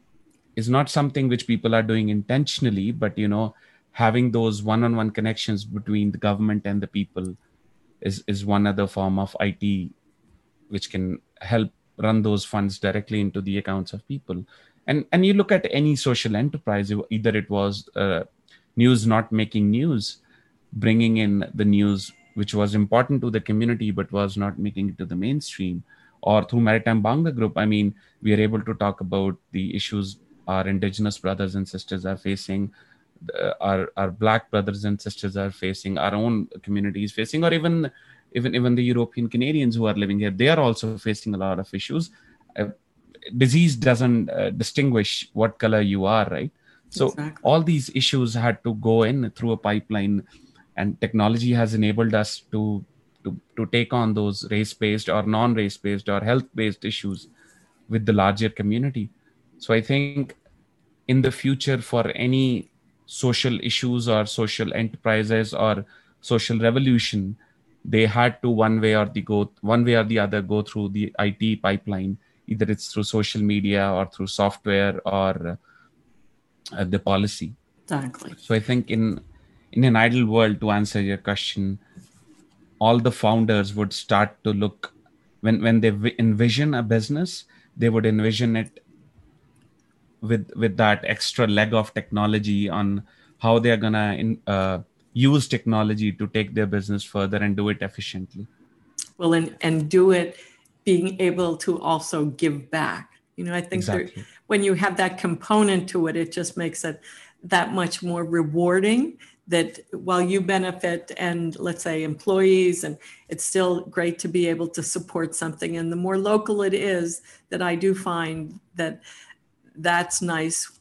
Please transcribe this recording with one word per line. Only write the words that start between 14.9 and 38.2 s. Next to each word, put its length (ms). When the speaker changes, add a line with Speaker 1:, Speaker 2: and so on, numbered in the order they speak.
Speaker 1:
and 140
you 80
look 180
at 180
any 240
social 420
enterprise, 540
either 260
it 140
was, 440
uh, 300
news 300
not 240
making 400
news, 460
bringing 460
in 360
the 120
news 440
which 200
was 200
important 460
to 100
the 100
community 500
but 200
was 280
not 200
making 300
it 100
to 60
the 100
mainstream, 680
or 220
through 180
Maritime 400
Bangla 320
Group, 240
I 80
mean, 280
we 100
are 80
able 220
to 120
talk 280
about 340
the 240
issues 400
our 180
Indigenous 520
brothers 360
and 140
sisters 380
are 100
facing, 560
uh, 220
our, 360
our 140
Black 400
brothers 340
and 160
sisters 360
are 140
facing, 480
our 160
own 340
community 420
is 80
facing, 320
or 80
even, 380